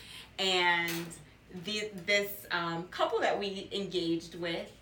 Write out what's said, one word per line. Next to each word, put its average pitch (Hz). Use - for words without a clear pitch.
And 175
the, 208
this, 202
um, 170
couple -
that 233
we 196
engaged 170
with, 170